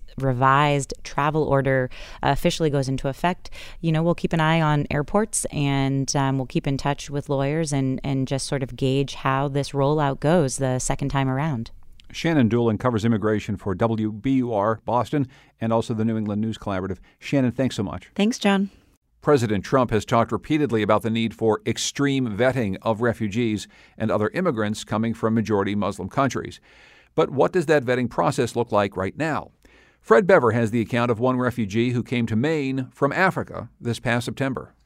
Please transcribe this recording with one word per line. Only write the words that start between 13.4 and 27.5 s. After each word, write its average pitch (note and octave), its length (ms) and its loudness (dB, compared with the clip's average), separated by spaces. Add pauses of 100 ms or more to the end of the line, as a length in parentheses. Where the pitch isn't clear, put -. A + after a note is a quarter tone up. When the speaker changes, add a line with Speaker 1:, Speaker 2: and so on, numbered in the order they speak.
Speaker 2:
for F#2+ 180 -4
W A2 380 0
B A2 260 -4
U A#2+ 160 0
R G#2+ 300 0
Boston B2 460 0 (320)
and A2+ 100 0
also A2+ 220 0
the A2 100 0
New A2+ 140 0
England G#2 240 -2
News A2 160 -4
Collaborative. F#2+ 400 -6 (220)
Shannon, B2+ 340 0
thanks B2+ 240 -2
so G#2+ 60 -2
much. - 320 -10
Speaker 1:
Thanks, G#3 220 0
John. G3 320 0 (520)
Speaker 2:
President A2 420 2
Trump B2+ 280 2
has G#2+ 120 0
talked A#2 300 2
repeatedly A#2 480 0
about G#2 220 4
the A2+ 60 -2
need A2+ 240 0
for G#2+ 320 2
extreme C3+ 720 0
vetting A2+ 460 0
of A2 180 -2
refugees A2 680 -2 (280)
and A2 140 -2
other G#2 180 0
immigrants A2 540 -2
coming A2+ 300 -2
from A2+ 200 -2
majority G2+ 420 2
Muslim F#2+ 340 -4
countries. - 500 -4 (560)
But D#3+ 140 2
what D3 240 2